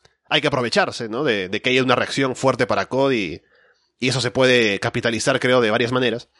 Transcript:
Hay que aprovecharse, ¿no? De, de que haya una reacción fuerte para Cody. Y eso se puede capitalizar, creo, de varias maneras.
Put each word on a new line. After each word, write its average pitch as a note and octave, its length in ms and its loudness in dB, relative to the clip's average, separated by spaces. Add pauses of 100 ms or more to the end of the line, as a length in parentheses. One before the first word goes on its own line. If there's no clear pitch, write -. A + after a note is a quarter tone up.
(300)
Hay D3 120 0
que D3+ 60 0
aprovecharse, B2+ 600 -2
¿no? A#2+ 140 -4
De, G2+ 260 -2
de G#2 120 -4
que B2+ 100 0
haya C3 100 2
una B2+ 140 2
reacción B2+ 400 -2
fuerte B2+ 320 0
para G2+ 180 -2
Cody. B2 560 -2 (580)
Y B2 100 -2
eso B2+ 120 -2
se A#2+ 100 -4
puede B2 480 4
capitalizar, A#2 600 -2
creo, B2+ 220 4
de G#2+ 100 2
varias A#2+ 220 0
maneras. A#2+ 360 -2 (100)